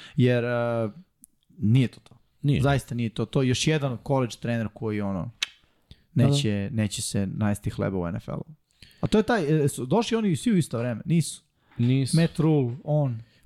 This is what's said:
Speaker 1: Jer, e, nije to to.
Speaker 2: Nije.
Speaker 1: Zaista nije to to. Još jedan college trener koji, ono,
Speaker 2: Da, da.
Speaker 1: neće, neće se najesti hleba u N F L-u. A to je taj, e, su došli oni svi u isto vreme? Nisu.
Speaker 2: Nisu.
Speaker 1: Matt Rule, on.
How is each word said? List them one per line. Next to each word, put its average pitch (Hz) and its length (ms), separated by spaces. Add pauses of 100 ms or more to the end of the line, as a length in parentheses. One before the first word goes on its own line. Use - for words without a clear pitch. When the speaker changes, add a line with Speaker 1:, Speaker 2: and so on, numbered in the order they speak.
(160)
Speaker 1:
Jer, 123 280
e, 120 460 (680)
nije 120 300
to - 120
to. - 160 (260)
Speaker 2:
Nije. 143 200
Speaker 1:
Zaista 135 340
nije 117 140
to 117 160
to. 139 160
Još 127 260
jedan 139 320
college 131 360
trener 117 340
koji, 107 320
ono, 98 300 (800)
Speaker 2:
Da, 123 120
da. 139 60
Speaker 1:
neće, 107 420
neće 107 300
se 98 260
najesti 104 420
hleba 101 280
u 87 100
N 87 80
F 113 120
L-u. - 160 (580)
A - 60
to 208 100
je 214 60
taj, 156 400
e, 143 40
su 127 180
došli 220 320
oni 208 180
svi 240 160
u 196 60
isto 143 200
vreme? 117 280
Nisu. - 380 (340)
Speaker 2:
Nisu. 131 400
Speaker 1:
Matt 165 220
Rule, 143 440
on. 147 280 (340)